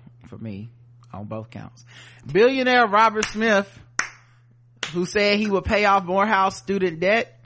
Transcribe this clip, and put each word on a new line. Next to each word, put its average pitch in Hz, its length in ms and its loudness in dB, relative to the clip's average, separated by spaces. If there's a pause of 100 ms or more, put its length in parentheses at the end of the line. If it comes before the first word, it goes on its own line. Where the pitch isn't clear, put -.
(260)
for - 100 -18
me 110 320 -12 (440)
on 101 140 -14
both 110 240 -12
counts. - 340 -18 (420)
Billionaire 247 600 4
Robert 214 380 4
Smith, 208 420 0 (1200)
who 175 140 -4
said 208 320 0
he 214 100 -2
would 190 160 0
pay 208 200 0
off 196 200 2
Morehouse 196 520 0
student 185 420 -4
debt, 202 480 -2